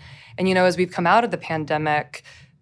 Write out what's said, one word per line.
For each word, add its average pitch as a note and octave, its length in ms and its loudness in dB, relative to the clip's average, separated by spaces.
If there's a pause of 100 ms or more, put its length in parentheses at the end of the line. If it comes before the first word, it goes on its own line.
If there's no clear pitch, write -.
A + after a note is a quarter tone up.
(380)
And, F#3 100 -2
you F#3 60 2
know, F#3 120 4
as F3 120 2
we've F3+ 140 0
come F3 160 -4
out G#3+ 160 4
of G#3+ 80 -4
the F3 60 -6
pandemic, D3+ 840 -4 (400)